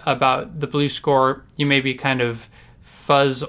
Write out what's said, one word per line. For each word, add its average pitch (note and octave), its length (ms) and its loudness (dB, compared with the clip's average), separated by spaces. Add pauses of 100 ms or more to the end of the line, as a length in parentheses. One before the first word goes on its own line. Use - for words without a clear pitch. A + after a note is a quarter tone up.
about C3+ 540 0
the C#3+ 80 -4
blue C#3+ 220 0
score, C3+ 540 0 (120)
you D3 100 -2
maybe C3+ 300 0
kind C3 260 -2
of A#2 260 -4 (340)
fuzz C#3 680 0